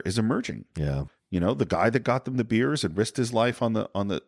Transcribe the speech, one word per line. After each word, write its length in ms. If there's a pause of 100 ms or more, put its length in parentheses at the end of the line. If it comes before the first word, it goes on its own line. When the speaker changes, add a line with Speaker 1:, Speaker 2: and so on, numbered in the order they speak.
Speaker 1:
is 140
emerging. 460 (100)
Speaker 2:
Yeah. 300 (260)
Speaker 1:
You 80
know, 160
the 100
guy 240
that 120
got 240
them 120
the 60
beers 400
and 120
risked 220
his 160
life 300
on 100
the, 220
on 140
the, 180